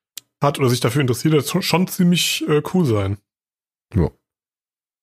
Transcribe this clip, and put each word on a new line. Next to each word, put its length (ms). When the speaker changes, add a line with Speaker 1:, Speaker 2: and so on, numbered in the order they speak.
Speaker 1:
hat 160
oder 100
sich 120
dafür 200
interessiert, 340
das 160
schon, 120
schon 260
ziemlich, 600
äh, 140
cool 100
sein. 340
Speaker 2:
Ja. 160